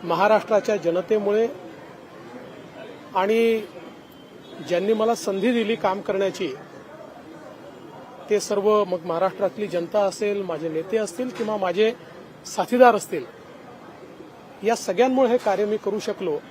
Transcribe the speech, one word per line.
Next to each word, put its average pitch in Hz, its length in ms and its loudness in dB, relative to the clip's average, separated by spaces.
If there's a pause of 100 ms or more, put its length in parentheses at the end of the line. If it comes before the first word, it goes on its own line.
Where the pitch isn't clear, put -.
महाराष्ट्राच्या 202 720 4
जनतेमुळे 202 720 2 (1700)
आणि 220 460 4 (1080)
ज्यांनी 190 240 2
मला 220 220 2
संधी 208 360 0
दिली 226 240 2
काम 202 260 0
करण्याची, 190 480 -2 (1800)
ते 208 100 4
सर्व 208 440 4
मग 185 220 -2
महाराष्ट्रातली 190 600 0
जनता 170 320 0
असेल, 202 420 0
माझे 165 280 -4
नेते 190 280 -2
असतील 220 320 -2
किंवा 214 280 -2
माझे 196 360 2 (520)
साथीदार 240 500 6
असतील, 123 300 -4 (1400)
या 220 120 4
सगळ्यांमुळे 247 540 4
हे 240 80 4
कार्य 208 280 2
मी 214 120 0
करू 202 220 -2
शकलो. 151 380 -4 (140)